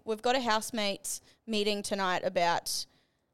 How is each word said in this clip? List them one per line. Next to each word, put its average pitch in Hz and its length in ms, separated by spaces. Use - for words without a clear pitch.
we've 214 160
got 247 140
a 269 60
housemate 214 800
meeting 208 360
tonight 190 420
about 175 600